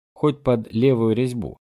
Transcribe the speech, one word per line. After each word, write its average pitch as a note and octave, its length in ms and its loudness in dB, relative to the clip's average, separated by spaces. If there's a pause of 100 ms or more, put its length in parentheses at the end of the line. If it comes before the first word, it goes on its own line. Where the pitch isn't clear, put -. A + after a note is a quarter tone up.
(120)
хоть - 300 -2
под A#2 320 0
левую A2+ 400 2
резьбу. B2 420 -4 (220)